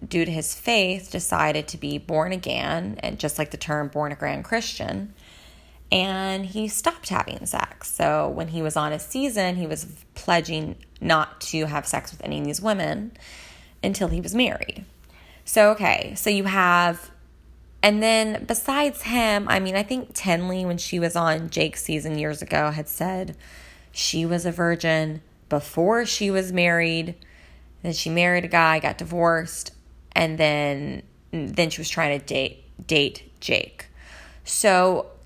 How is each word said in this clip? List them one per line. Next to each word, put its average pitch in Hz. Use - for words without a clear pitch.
due 170
to 175
his 160
faith, 190
decided 156
to -
be 147
born 165
again, 170
and -
just 147
like 151
the 151
term 151
born 147
again 147
Christian, 214
and 190
he 214
stopped -
having -
sex. -
So 151
when 165
he 160
was 156
on 151
his 156
season, 214
he 175
was 156
pledging 160
not 160
to 156
have 147
sex -
with 151
any 147
of 147
these 156
women 208
until 196
he 170
was 180
married. -
So, 214
okay, 208
so 208
you 196
have, 175
and 208
then 220
besides 277
him, 220
I 196
mean, 190
I 202
think 254
Tenley, 185
when 175
she 175
was 165
on 165
Jake's 156
season 156
years 151
ago, 151
had 151
said 185
she -
was 170
a 170
virgin 165
before 185
she 202
was 190
married. 170
Then 170
she 160
married 175
a 170
guy, 160
got 156
divorced, 170
and 160
then, 147
then 160
she 156
was 160
trying 147
to 143
date, -
date -
Jake. -
So 185